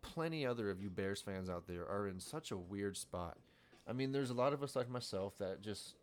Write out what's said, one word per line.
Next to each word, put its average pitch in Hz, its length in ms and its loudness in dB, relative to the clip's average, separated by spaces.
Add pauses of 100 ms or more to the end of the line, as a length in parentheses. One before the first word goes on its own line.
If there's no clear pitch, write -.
plenty 160 420 0
other 117 260 4
of 92 100 0
you 101 100 -2
Bears 98 300 0
fans 95 280 -2
out 87 180 -2
there 87 220 -2
are 101 180 2
in 92 140 -2
such - 300 -6
a 107 60 0
weird 98 400 0
spot. - 420 -4 (500)
I - 40 -2
mean, 135 200 2
there's 139 180 4
a 123 40 0
lot 127 180 6
of 143 100 0
us 139 140 0
like 120 120 2
myself 104 500 -2
that 95 240 -2
just 104 400 -6